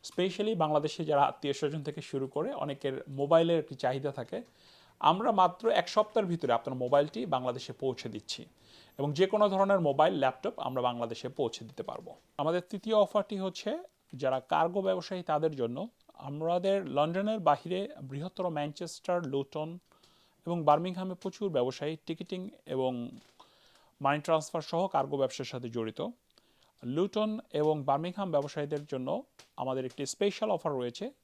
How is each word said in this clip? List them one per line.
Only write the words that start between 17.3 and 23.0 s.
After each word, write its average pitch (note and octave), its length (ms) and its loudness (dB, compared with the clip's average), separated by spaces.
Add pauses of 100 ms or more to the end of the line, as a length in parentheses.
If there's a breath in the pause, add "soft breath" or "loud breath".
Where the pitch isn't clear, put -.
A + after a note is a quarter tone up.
বাহিরে E3+ 480 0 (160)
বৃহত্তর D#3 460 -6
ম্যানচেস্টার, D#3+ 760 -4
লুটন D3+ 560 -4 (680 soft breath)
এবং E3+ 180 -2
বার্মিংহামে F3 520 4
প্রচুর G3 340 -4
ব্যবসায়ী D3+ 560 0
টিকিটিং F3+ 440 -8 (160)
এবং B2+ 440 -2 (920 soft breath)